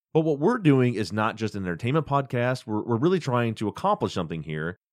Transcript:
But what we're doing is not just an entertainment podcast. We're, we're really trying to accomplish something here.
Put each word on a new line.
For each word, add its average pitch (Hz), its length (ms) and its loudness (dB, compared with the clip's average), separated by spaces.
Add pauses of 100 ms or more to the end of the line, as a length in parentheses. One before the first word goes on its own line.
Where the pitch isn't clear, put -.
(120)
But 160 100 4
what 156 180 0
we're 240 180 2
doing 131 360 6
is 98 180 -4
not 107 240 0
just 107 180 -4
an 101 80 -6
entertainment 117 460 -2
podcast. 127 580 -2
We're, 107 160 -2
we're 117 140 0
really 165 240 2
trying 120 360 0
to 107 120 -4
accomplish 190 440 -2
something 82 300 -4
here. 78 380 -6 (120)